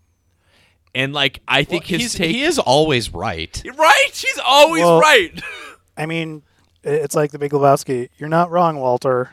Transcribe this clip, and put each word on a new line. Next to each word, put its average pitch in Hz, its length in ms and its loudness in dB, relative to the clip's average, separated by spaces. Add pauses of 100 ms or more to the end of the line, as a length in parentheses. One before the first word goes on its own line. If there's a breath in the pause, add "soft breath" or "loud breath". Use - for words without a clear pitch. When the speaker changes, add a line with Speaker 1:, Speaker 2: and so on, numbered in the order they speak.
(960)
Speaker 1:
And, 135 180 -2
like, 139 340 -4
I 139 180 0
think 170 200 -6
Speaker 2:
Well, - 60 -14
Speaker 1:
his 190 100 -2
Speaker 2:
he's, 233 140 -6
Speaker 1:
take 165 160 -2
Speaker 2:
he 233 120 -2
is 302 160 0
always 135 540 0
right. 85 500 -8 (140)
Speaker 1:
Right? 539 360 2
He's 494 320 -6
always 302 380 4
Speaker 3:
Well, - 180 6
Speaker 1:
right. 233 400 2 (280 loud breath)
<laughs> - 300 -20
Speaker 3:
I 151 80 -6
mean, 160 360 -8 (420)
i-, - 40 -6
it's 147 260 -2
like 151 160 0
The 151 80 -14
Big 143 140 -4
Lebowski. 139 640 2
You're 151 140 -12
not 170 200 0
wrong, 165 300 0
Walter. 127 520 -2